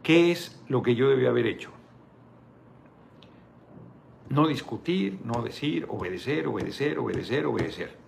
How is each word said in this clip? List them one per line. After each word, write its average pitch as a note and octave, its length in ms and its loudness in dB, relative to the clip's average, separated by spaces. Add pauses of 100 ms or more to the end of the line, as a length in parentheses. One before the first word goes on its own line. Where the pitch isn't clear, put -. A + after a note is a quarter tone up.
¿Qué E3+ 300 6
es - 380 -6
lo B2+ 120 2
que B2 140 4
yo C3+ 140 4
debí B2+ 160 4
haber A#2+ 220 2
hecho? - 240 -6 (2500)
No D3 180 4
discutir, F#3 800 -4
no A#2 160 -2
decir, D#3 480 -4
obedecer, F#2+ 580 -4
obedecer, C#3 500 -4
obedecer, C3+ 480 -2
obedecer. - 520 -4 (100)